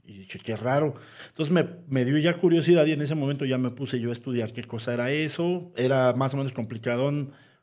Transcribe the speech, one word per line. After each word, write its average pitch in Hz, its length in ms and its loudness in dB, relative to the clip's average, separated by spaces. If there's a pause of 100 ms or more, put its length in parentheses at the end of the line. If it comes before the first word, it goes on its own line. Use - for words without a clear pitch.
Y 101 140 -20
dije, - 200 -16
"Qué 110 180 -6
raro". 139 380 0 (340)
Entonces 156 240 -4
me, 165 140 4 (220)
me 131 160 0
dio 139 140 2
ya 170 180 2
curiosidad 165 500 6
y 160 60 2
en 147 100 -2
ese 147 140 -2
momento 143 280 -2
ya 127 140 0
me 127 140 0
puse 131 260 -4
yo 117 120 -2
a - 20 -2
estudiar 117 400 -4
qué 120 100 -10
cosa 120 320 -6
era 120 160 0
eso. 170 640 -2
Era 127 400 4
más 135 200 0
o - 20 -4
menos 135 160 -4
complicadón 123 800 -2 (300)